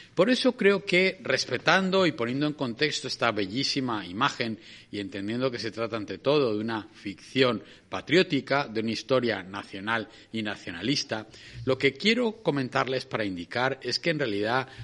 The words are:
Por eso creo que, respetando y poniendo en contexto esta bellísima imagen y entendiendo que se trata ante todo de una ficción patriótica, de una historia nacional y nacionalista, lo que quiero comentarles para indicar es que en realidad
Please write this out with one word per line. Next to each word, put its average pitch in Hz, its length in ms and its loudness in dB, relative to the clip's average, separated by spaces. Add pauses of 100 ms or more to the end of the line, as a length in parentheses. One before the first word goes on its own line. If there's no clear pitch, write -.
(140)
Por 196 160 4
eso 247 260 4
creo 196 280 4
que, 185 380 2
respetando 180 800 2
y 160 60 4
poniendo 131 380 -2
en 147 60 -4
contexto 139 520 -2
esta 120 240 0
bellísima 110 720 -2
imagen 113 540 -2 (320)
y 101 80 -6
entendiendo 104 500 -4
que 117 120 -4
se 110 100 -4
trata 113 260 -6
ante 98 220 -8
todo 135 360 2
de 104 40 -2
una 110 340 -4
ficción 117 680 0 (260)
patriótica, 139 800 0
de 110 140 -4
una 110 100 -2
historia 113 540 0
nacional 101 640 -6 (240)
y 113 100 -4
nacionalista, 107 840 -4 (380)
lo 131 120 2
que 135 140 4
quiero 226 500 0
comentarles 131 640 0
para 110 180 -4
indicar 101 560 -2
es 123 200 -4
que 170 100 -2
en 156 80 -2
realidad 117 480 0 (180)